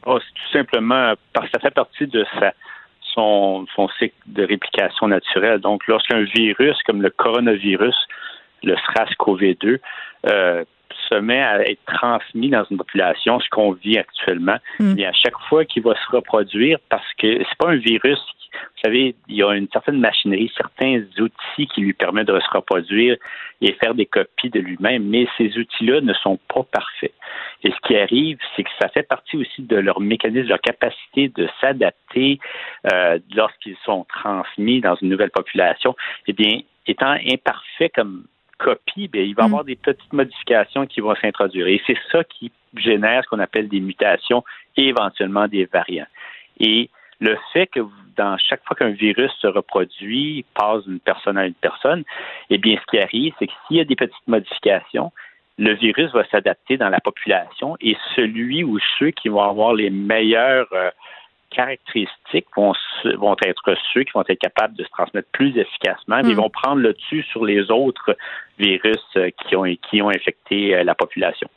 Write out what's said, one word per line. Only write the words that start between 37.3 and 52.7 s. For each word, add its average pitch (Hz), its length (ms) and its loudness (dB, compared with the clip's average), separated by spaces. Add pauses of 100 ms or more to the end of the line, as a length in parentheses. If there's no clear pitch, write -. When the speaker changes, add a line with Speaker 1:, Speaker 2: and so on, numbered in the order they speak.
Speaker 1:
imparfait - 580 -2
comme 98 360 -4 (320)
copie, - 500 -4
bien, 110 140 -2
il 101 140 -2
va 110 80 4
y - 20 6
Speaker 2:
Mm. - 20 6
Speaker 1:
avoir 143 160 0
des 131 140 -8
petites - 340 -4
modifications 135 760 0
qui - 140 -8
vont 104 160 0
s'introduire. 95 520 -2
Et 98 200 4
c'est 120 100 0 (140)
ça 165 140 2
qui - 260 -16 (240)
génère 110 480 2
ce - 60 -10
qu'on 107 100 -4
appelle 107 300 -2
des 101 100 -2
mutations 95 640 0 (320)
et 135 140 2
éventuellement 104 580 0
des 101 160 0
variants. 87 440 -2 (520)
Et 113 300 2 (320)
le 107 160 2 (160)
fait 180 140 2
que - 120 -4
vous, 104 120 -4 (260)
dans 101 200 0
chaque - 280 0
fois - 100 -4
qu'un 123 140 2
virus 107 500 0
se 110 80 0
reproduit, 104 960 -4 (120)
passe 107 280 0
d'une 92 160 -10
personne 98 380 -2
à 95 80 0
une 87 80 -4
personne, 147 500 -2 (460)
eh 104 80 2
bien, 107 180 4